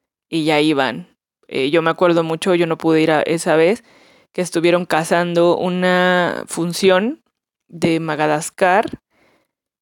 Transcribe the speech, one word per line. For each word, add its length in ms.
y 160
ya 160
iban. 560
Eh, 220
yo 120
me 80
acuerdo 340
mucho, 300
yo 120
no 120
pude 240
ir 80
a 120
esa 340
vez, 280
que 100
estuvieron 420
cazando 720
una 920
función 760
de 320
Madagascar, 1000